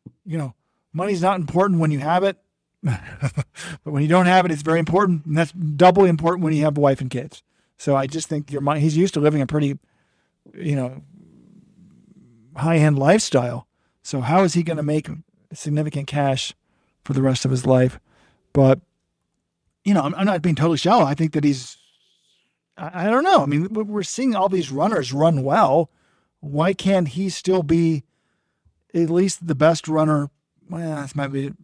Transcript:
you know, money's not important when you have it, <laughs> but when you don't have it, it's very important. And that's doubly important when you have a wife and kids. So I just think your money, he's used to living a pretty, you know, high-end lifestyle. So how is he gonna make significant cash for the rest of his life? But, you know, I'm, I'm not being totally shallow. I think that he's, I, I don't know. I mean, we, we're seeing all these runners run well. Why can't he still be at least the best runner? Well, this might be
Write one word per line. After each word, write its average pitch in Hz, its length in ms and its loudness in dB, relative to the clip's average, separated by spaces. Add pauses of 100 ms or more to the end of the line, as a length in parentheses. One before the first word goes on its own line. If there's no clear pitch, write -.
(240)
you 165 140 -8
know, 135 160 -8 (380)
money's 185 280 -2
not 185 180 2
important 180 420 2
when 156 100 2
you 147 80 0
have 165 240 0
it, 196 160 0 (200)
<laughs> - 240 -20
but 135 640 -4 (400)
when 143 180 -2
you 151 60 0
don't 180 180 4
have 180 200 4
it, 170 60 -2
it's 147 100 -6
very 160 160 0
important. 170 480 0
And 151 100 -2
that's 165 160 0
doubly 180 560 4
important 170 360 0
when 156 100 0
you 151 100 0
have 147 140 0
a - 20 0
wife 139 220 2
and 131 80 -8
kids. - 320 -10 (340)
So - 180 -2
I 135 120 0
just 151 220 -8
think 147 220 -8
your 139 120 -6
money, 147 180 -2
he's 151 160 2
used 185 180 2
to 151 60 -2
living 147 220 2
a 131 40 -2
pretty, 143 320 -2 (760)
you 151 220 -4
know, 131 260 -6 (1500)
high-end 151 420 2
lifestyle. 131 720 0 (340)
So - 180 -6
how 151 220 2
is 175 120 0
he 175 80 2
gonna 156 200 -4
make 147 260 -2 (440)
significant 147 560 -6
cash 139 440 -2 (520)
for - 80 -6
the 131 100 0
rest 131 220 0
of 131 60 0
his 127 140 -2
life? 131 360 2 (520)
But, 135 280 4 (1040)
you 202 100 2
know, 165 80 2
I'm, 185 120 -4
I'm 190 120 -2
not 185 160 -2
being 165 140 0
totally 160 220 0
shallow. 196 260 4
I 139 100 -2
think 156 180 -2
that 147 120 -2
he's, 139 320 -2 (1000)
I, 170 300 -8
I 214 40 0
don't 247 120 2
know. 359 200 4
I - 40 -2
mean, 147 240 0
we, 220 120 -4
we're 208 200 -6
seeing 247 320 -4
all 196 140 0
these 175 240 -2
runners 147 400 -2
run 147 300 2
well. 156 480 2 (500)
Why 151 320 -2
can't 190 360 0
he 180 200 -6
still 185 340 -2
be 165 400 0 (920)
at 165 160 0
least 175 360 -2
the 160 80 -2
best 156 320 2
runner? 156 440 0 (380)
Well, 160 340 -8
this 139 120 -14
might 139 140 -4
be 139 240 -6 (120)